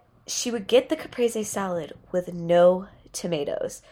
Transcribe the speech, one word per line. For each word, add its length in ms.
she 240
would 160
get 220
the 60
caprese 480
salad 500
with 220
no 540
tomatoes. 720